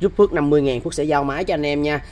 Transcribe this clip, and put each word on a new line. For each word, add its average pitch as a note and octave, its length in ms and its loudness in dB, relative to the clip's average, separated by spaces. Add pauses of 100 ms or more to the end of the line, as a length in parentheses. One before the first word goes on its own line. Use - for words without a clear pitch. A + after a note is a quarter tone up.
giúp F#3+ 160 0
Phước G3+ 160 4
năm D3 180 0
mươi D3 120 4
ngàn, B2+ 180 0
Phước D#3+ 140 -6
sẽ D3 100 -2
giao D3 200 0
máy C#3+ 200 -4
cho F3+ 100 -2
anh D3 120 -2
em D3 160 0
nha. D3 300 -2